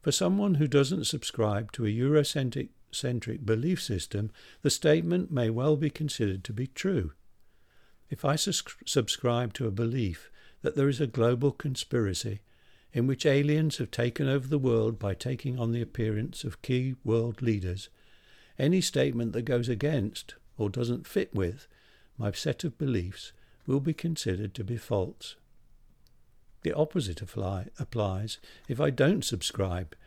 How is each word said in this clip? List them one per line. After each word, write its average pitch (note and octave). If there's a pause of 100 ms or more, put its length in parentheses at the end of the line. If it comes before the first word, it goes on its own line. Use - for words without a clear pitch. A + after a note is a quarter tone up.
For C#3+
someone F#3+
who D3
doesn't C#3
subscribe G#2+
to A#2
a G#2
Eurocentric, C3+ (220)
centric B2
belief B2
system, G#2 (300)
the C#3+
statement E3+
may A#2+
well C3+
be D3
considered G#2
to A2+
be B2+
true. C3+ (960)
If -
I C#3+
sus-, - (220)
subscribe A#2+
to A#2+
a G#2
belief A2+ (300)
that -
there C#3
is C3
a C#3+
global A#2+
conspiracy G#2 (500)
in B2
which C3
aliens D3
have A#2+
taken B2
over C3+
the D3
world A#2
by G2
taking B2+
on A#2
the A#2
appearance A2
of -
key B2+
world A2+
leaders, F#2+ (680)
any E3
statement A#2
that A#2+
goes A#2+
against A#2+ (240)
or G#2
doesn't A#2+
fit -
with F#2+ (500)
my G#2
set -
of D#3+
beliefs G2+ (360)
will C3+
be D3+
considered G#2
to A2
be A2+
false. - (1300)
The D#2+
opposite D3
apply, F#2+ (120)
applies G#2 (280)
if B2+
I D3
don't C#3+
subscribe F#2 (120)